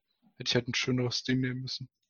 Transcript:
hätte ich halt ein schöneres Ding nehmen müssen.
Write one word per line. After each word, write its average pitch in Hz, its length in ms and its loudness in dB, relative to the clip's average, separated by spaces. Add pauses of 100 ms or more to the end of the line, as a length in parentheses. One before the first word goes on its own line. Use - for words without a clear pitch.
(380)
hätte - 120 -6
ich - 60 2
halt 120 120 2
ein 123 80 -4
schöneres 127 480 0
Ding 131 160 2
nehmen 127 220 -2
müssen. 131 260 -8 (220)